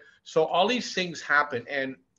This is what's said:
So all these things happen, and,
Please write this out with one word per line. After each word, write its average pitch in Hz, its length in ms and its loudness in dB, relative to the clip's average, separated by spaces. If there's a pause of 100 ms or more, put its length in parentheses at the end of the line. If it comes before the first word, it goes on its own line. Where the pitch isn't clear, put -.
(240)
So 160 220 2
all 175 220 2
these 240 260 -2
things 180 280 -6
happen, 143 480 0
and, 135 260 -4 (240)